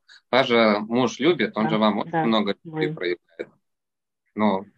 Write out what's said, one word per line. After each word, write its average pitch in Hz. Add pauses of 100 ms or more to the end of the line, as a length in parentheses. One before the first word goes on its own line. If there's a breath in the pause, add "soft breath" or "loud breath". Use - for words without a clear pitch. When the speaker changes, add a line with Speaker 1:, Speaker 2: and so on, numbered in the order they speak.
(320 loud breath)
Speaker 1:
Даже 117
муж 113
любит, 117
он 107
Speaker 2:
Да, 110
Speaker 1:
же 110
вам 107
очень 160
Speaker 2:
да, 165
Speaker 1:
много 104
любви 156
Speaker 2:
да. 156
Speaker 1:
проявляет. - (840)
Ну, 101 (120)